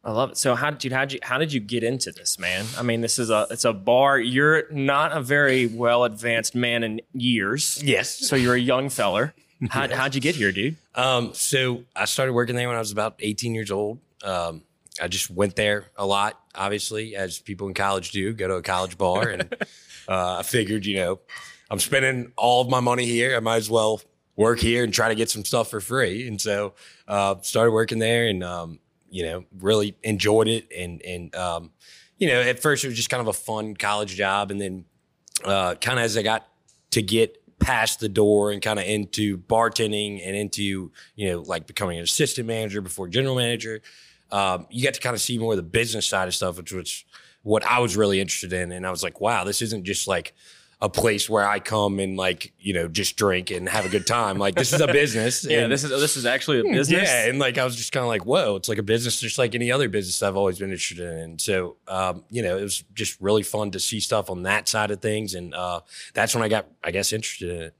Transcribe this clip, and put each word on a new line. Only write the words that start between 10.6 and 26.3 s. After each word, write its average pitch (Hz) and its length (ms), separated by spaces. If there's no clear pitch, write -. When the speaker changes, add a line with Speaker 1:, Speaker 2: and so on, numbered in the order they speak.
Speaker 2:
Um, 123 400
so 127 480
I 107 100
started 131 280
working 120 220
there 123 120
when 120 80
I 117 40
was 107 120
about 104 280
eighteen 107 340
years 110 160
old. 104 300
Um, 85 400
I 87 80
just 95 220
went 95 260
there 104 300
a 101 80
lot, 101 380
obviously, 104 600
as 95 220
people 101 300
in 92 80
college 98 340
do, 98 240
go 98 140
to 92 80
a 87 80
college 92 340
bar. 98 320
And, 92 260
<laughs> - 280
uh, 92 300
I - 20
figured, 107 460
you 101 80
know, 92 240
I'm 104 80
spending 131 600
all 123 260
of 120 60
my 131 100
money 123 260
here. 120 320
I - 20
might 113 180
as 107 120
well 110 320
work 117 240
here 117 240
and 110 80
try 113 180
to 110 60
get 110 140
some 104 160
stuff 117 240
for 110 100
free. 120 480
And 107 140